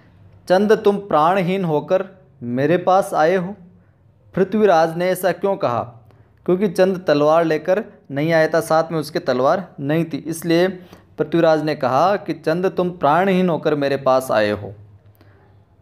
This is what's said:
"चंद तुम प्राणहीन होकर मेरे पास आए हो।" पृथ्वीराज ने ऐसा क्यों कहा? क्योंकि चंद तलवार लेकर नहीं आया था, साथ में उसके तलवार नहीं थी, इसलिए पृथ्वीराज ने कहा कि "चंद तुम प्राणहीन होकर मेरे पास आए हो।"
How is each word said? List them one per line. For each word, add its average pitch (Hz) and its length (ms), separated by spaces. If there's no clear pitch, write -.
"चंद 202 240
तुम 208 240
प्राणहीन 185 680
होकर 160 400
मेरे 135 340
पास 185 380
आए 160 220
हो।" 185 200
पृथ्वीराज 180 640
ने 175 120
ऐसा 180 240
क्यों 196 240
कहा? 120 260
क्योंकि 185 220
चंद 185 380
तलवार 151 380
लेकर 165 400
नहीं 147 220
आया 160 160
था, 160 120
साथ 160 320
में 160 60
उसके 151 200
तलवार 143 640
नहीं 151 240
थी, 165 120
इसलिए 165 520
पृथ्वीराज 156 460
ने 151 100
कहा 147 420
कि 185 160
"चंद 170 340
तुम 180 240
प्राणहीन 180 580
होकर 151 260
मेरे 139 220
पास 131 340
आए 107 200
हो।" 104 240